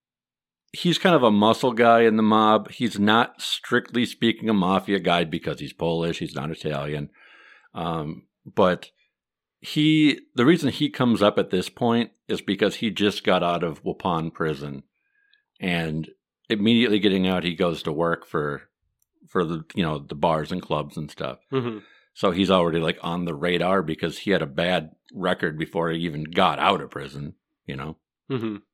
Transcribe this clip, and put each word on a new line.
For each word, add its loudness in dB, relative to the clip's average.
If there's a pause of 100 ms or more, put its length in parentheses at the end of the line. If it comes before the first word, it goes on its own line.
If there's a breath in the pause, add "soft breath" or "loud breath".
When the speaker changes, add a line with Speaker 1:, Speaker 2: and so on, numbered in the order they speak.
(720)
Speaker 1:
he's 0
kind 4
of 4
a 6
muscle 4
guy 6
in 4
the 2
mob. 4
He's -4
not 2
strictly -2
speaking -2
a 2
mafia 2
guy 0
because -6
he's -12
Polish. -2
He's -8
not -6
Italian. -6 (640 soft breath)
Um, -8 (220)
but 0 (720)
he, 2 (140)
the 4
reason 4
he -2
comes 2
up 4
at 0
this -2
point 0 (160)
is -4
because 0
he -2
just 0
got 2
out 0
of -6
Waupun -4
prison, -6 (760)
and -4 (400)
immediately 2
getting 2
out, 0
he -4
goes 0
to -4
work -2
for, -6 (680)
for -2
the, -6 (100)
you -2
know, -2
the -14
bars -2
and -6
clubs -6
and -8
stuff. -10 (120)
Speaker 2:
Mm-hmm. -4 (340 loud breath)
Speaker 1:
So 0
he's 2
already, 4
like, -2
on -6
the -6
radar 0
because -6
he -4
had 2
a -2
bad -2 (220)
record -2
before -4
he -4
even -6
got 0
out 2
of -12
prison, -12 (320)
you -10
know? -12 (340)
Speaker 2:
Mm-hmm. -6 (160)